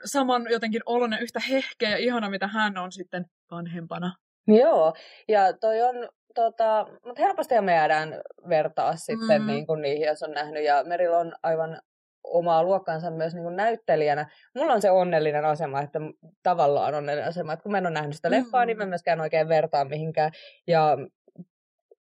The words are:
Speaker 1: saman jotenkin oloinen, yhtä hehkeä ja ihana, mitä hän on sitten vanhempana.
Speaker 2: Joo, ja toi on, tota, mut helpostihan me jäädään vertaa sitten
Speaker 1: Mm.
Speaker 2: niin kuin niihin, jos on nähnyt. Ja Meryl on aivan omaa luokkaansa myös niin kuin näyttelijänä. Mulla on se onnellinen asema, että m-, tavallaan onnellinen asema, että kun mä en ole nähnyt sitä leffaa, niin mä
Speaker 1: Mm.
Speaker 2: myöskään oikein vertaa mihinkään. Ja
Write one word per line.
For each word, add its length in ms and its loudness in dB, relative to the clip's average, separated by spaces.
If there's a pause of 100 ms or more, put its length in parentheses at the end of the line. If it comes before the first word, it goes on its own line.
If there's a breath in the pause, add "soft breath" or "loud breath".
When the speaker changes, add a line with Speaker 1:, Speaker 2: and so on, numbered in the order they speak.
Speaker 1:
saman 440 0
jotenkin 360 -2
oloinen, 360 0
yhtä 180 -6 (100)
hehkeä 400 -2
ja 80 0
ihana, 320 0
mitä 180 -4
hän 300 -2
on 140 -6
sitten 340 -10 (260)
vanhempana. 600 -8 (360)
Speaker 2:
Joo, 460 6 (340 loud breath)
ja 260 4
toi 280 0
on, 140 2 (400)
tota, 500 0 (200)
mut 140 -12
helpostihan 460 0
me 80 2
jäädään 480 0 (280)
vertaa 460 0
sitten 460 0
Speaker 1:
Mm. 60 -4
Speaker 2:
niin 200 -4
kuin 140 -2
niihin, 260 -2
jos 160 -2
on 80 -8
nähnyt. 320 -6
Ja 200 2
Meryl 300 0
on 200 0 (100)
aivan 380 -2 (420)
omaa 400 2
luokkaansa 480 -2
myös 220 -4
niin 100 -10
kuin 120 -8
näyttelijänä. 720 0 (300 soft breath)
Mulla 180 0
on 80 2
se 100 4
onnellinen 540 2
asema, 360 -2
että 180 -8
m-, 140 -8 (300)
tavallaan 520 2
onnellinen 340 -4
asema, 240 -6
että 100 -8
kun 80 -8
mä 60 0
en 80 0
ole 80 -2
nähnyt 220 -4
sitä 160 -4
leffaa, 340 2
niin 120 -2
mä 60 -6
Speaker 1:
Mm. 60 -4
Speaker 2:
myöskään 320 -2
oikein 280 0
vertaa 360 2
mihinkään. 460 -2 (360 loud breath)
Ja 300 4 (1040)